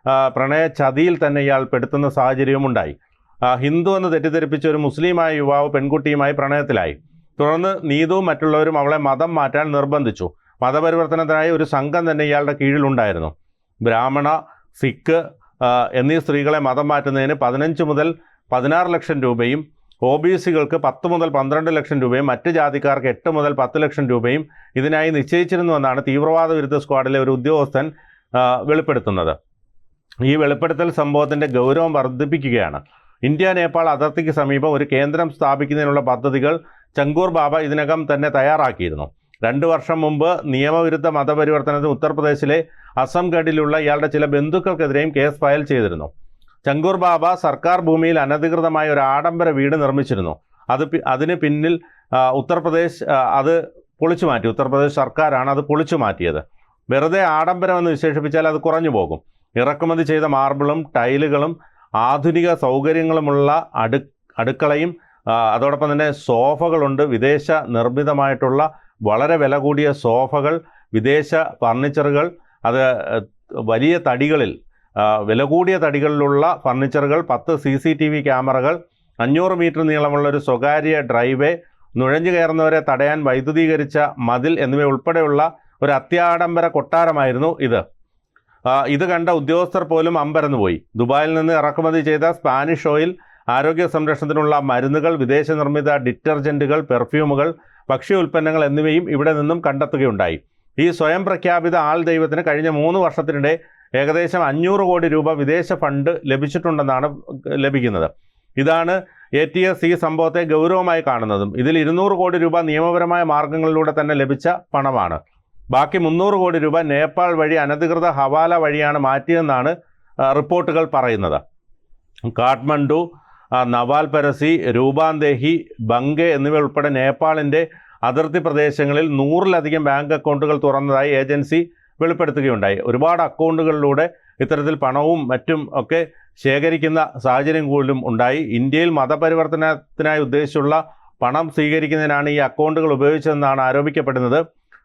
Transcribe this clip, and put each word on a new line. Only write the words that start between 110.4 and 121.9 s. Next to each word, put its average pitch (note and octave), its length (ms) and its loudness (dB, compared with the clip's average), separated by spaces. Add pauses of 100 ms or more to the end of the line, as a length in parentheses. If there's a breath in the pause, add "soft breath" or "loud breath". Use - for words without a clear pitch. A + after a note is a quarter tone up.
ഗൗരവമായി E3 580 2
കാണുന്നതും. G#2+ 580 -2
ഇതിൽ D3+ 200 2
ഇരുന്നൂറ് E3+ 340 2
കോടി F3+ 260 0
രൂപ E3+ 220 2
നിയമപരമായ E3+ 640 0
മാർഗങ്ങളിലൂടെ D#3 800 0
തന്നെ D3+ 140 0
ലഭിച്ച C#3 340 0 (260)
പണമാണ്. A#2 460 0 (500)
ബാക്കി D3 280 2
മുന്നൂറ് F3 360 2
കോടി F3+ 240 0
രൂപ D#3 220 2
നേപ്പാൾ D#3 520 0
വഴി D#3+ 220 0
അനധികൃത D#3+ 520 0
ഹവാല D#3 480 2
വഴിയാണ് D3+ 440 0
മാറ്റിയതെന്നാണ്, C#3 800 0 (440 soft breath)
ആ, C3+ 120 2
റിപ്പോർട്ടുകൾ D#3+ 640 0
പറയുന്നത്. G#2 460 0 (880)